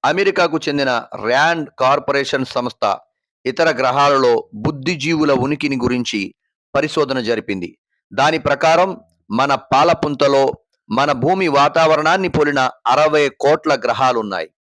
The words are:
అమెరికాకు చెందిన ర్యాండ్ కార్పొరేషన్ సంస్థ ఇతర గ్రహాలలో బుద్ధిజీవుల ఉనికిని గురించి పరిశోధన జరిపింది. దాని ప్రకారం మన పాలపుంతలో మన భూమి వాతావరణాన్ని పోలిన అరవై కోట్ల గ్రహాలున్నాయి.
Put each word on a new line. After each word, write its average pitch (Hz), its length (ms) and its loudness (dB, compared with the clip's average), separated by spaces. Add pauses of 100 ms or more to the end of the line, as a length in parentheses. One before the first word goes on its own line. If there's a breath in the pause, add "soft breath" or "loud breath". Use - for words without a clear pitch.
అమెరికాకు 170 540 0
చెందిన 139 480 -2 (100)
ర్యాండ్ 143 540 0 (100)
కార్పొరేషన్ 139 640 0
సంస్థ 120 520 -4 (480)
ఇతర 160 240 0
గ్రహాలలో 131 840 2
బుద్ధిజీవుల 147 800 -2
ఉనికిని 139 440 -2
గురించి 120 460 -4 (520)
పరిశోధన 139 460 -2
జరిపింది. 104 580 -4 (360)
దాని 151 240 2
ప్రకారం 160 520 2 (420)
మన 135 240 0
పాలపుంతలో 143 880 2 (460)
మన 139 220 0
భూమి 170 360 0
వాతావరణాన్ని 156 840 2
పోలిన 143 400 0 (180)
అరవై 147 420 2 (100)
కోట్ల 143 360 2
గ్రహాలున్నాయి. 113 760 -2 (120)